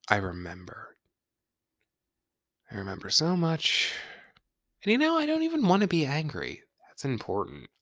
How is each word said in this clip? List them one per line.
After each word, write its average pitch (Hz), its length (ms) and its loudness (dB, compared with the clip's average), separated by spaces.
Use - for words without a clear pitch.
I 107 80 6
remember. 90 800 -8
I 110 60 -8
remember 98 340 -8
so 170 260 4
much. 165 560 0
And, 202 100 4
you 240 60 6
know, 320 200 4
I 302 80 0
don't 320 160 2
even 320 240 2
wanna 190 220 6
be 160 180 2
angry. 139 560 -4
That's - 160 -18
important. 92 640 -4